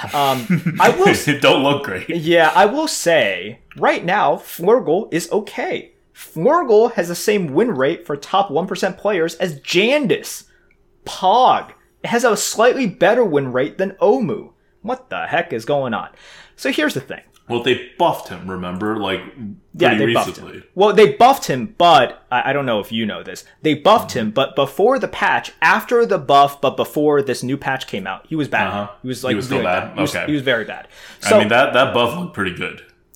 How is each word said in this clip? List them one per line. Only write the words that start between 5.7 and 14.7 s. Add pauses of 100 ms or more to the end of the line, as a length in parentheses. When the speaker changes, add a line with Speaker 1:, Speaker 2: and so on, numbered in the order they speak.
Speaker 1:
Flurgle
has
the
same
win
rate
for
top
one
percent
players
as
Jandis. (600)
Pog. (320)
It
has
a
slightly
better
win
rate
than (100)
Omu. (320)